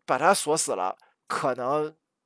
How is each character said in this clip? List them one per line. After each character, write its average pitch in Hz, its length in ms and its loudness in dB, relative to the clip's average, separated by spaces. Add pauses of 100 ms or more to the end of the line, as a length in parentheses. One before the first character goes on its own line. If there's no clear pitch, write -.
把 135 120 0
他 170 160 6
锁 151 220 0
死 143 160 0
了， 95 240 -2 (320)
可 131 280 -2
能 151 380 -2 (320)